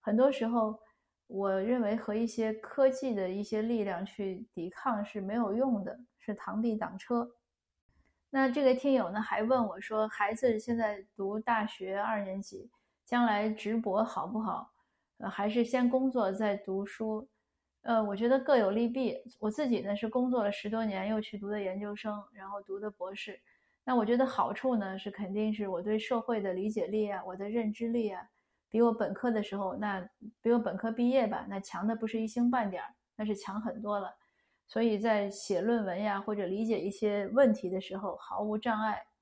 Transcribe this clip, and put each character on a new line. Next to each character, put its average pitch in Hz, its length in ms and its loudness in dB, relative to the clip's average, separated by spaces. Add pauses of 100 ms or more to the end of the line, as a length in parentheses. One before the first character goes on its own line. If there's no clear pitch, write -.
很 214 160 0
多 262 160 6
时 254 140 -2
候， 220 340 0 (460)
我 190 340 0
认 240 200 2
为 208 140 0
和 220 200 -4
一 226 120 0
些 220 280 -2
科 269 340 2
技 262 260 0
的 190 140 -2
一 196 140 -4
些 214 200 -2
力 226 220 0
量 190 200 -4
去 196 480 -6
抵 170 160 -6
抗 208 360 -2
是 208 160 -8
没 196 140 -4
有 220 200 0
用 233 300 2
的， - 160 -10 (180)
是 - 160 -6
螳 202 260 -6
臂 226 160 2
挡 185 220 -6
车。 240 320 -2 (1000)
那 269 200 4
这 285 140 2
个 254 100 8
听 269 200 2
友 202 160 4
呢， 208 100 -2
还 214 220 0
问 240 240 4
我 190 140 -6
说， 214 280 0
孩 214 260 0
子 226 240 4
现 233 180 -2
在 208 280 0 (100)
读 202 240 -2
大 220 280 2
学 190 320 -6
二 214 220 0
年 196 220 -6
级， 196 260 -14 (360)
将 240 200 2
来 214 240 2
直 214 280 -2
博 214 280 2
好 - 220 -4
不 220 140 -4
好？ 180 320 -4 (460)
呃， 196 120 -8
还 202 180 -2
是 233 160 2
先 247 240 2
工 262 220 2
作 220 220 2
再 202 240 0
读 196 280 -4
书？ 220 440 -6 (540)
呃， 226 200 2
我 202 140 -2
觉 226 120 2
得 262 100 6
各 262 180 6
有 202 160 6
利 233 160 2
弊。 240 280 -2 (220)
我 214 100 -2
自 262 200 0
己 226 120 2
呢， 202 140 -2
是 214 140 -4
工 247 200 0
作 247 140 2
了 208 80 2
十 202 180 -6
多 226 160 -2
年， 196 240 -2
又 214 120 0
去 214 180 -8
读 202 100 -8
的 208 120 -2
研 190 180 -4
究 208 160 -6
生， 208 280 -8 (100)
然 196 180 -14
后 202 100 -8
读 196 200 -8
的 214 100 -4
博 190 240 -8
士。 202 260 -12 (440)
那 254 100 0
我 233 100 4
觉 233 120 2
得 262 100 4
好 254 260 0
处 247 240 0
呢， 190 220 -4
是 208 120 -8
肯 196 220 -8
定 214 220 0
是 208 140 -4
我 180 120 -2
对 214 160 0
社 226 240 0
会 226 200 -2
的 196 120 0
理 190 160 -2
解 214 200 -2
力 214 200 0
啊， 190 160 -6
我 185 120 -8
的 196 120 -6
认 220 240 0
知 233 160 -4
力 233 220 0
啊， 185 180 -10 (400)
比 226 140 4
我 233 100 6
本 220 220 0
科 240 160 0
的 220 100 2
时 202 160 -4
候， 190 200 -2
那， 196 300 -4 (360)
比 226 80 2
我 240 80 6
本 208 180 -2
科 226 140 -2
毕 240 180 2
业 254 200 4
吧， - 200 -4
那 196 120 -6
强 190 260 -6
的 226 80 2
不 226 140 -4
是 226 120 -2
一 220 60 -2
星 240 240 2
半 240 180 2
点 180 140 -6
儿， - 100 -12 (220)
那 214 100 -6
是 208 120 0
强 202 240 -6
很 214 200 -6
多 208 200 -2
了。 190 120 -8 (540)
所 - 160 0
以 220 160 4
在 208 320 2
写 196 300 -2
论 220 240 2
文 180 120 -2
呀， 202 240 0
或 208 140 -2
者 202 120 -2
理 202 200 0
解 220 140 2
一 180 100 -2
些 202 380 0
问 233 260 8
题 190 160 -4
的 190 100 -2
时 190 160 -10
候， 196 200 -4
毫 - 260 -6
无 214 160 -2
障 220 240 0
碍。 214 180 -2 (220)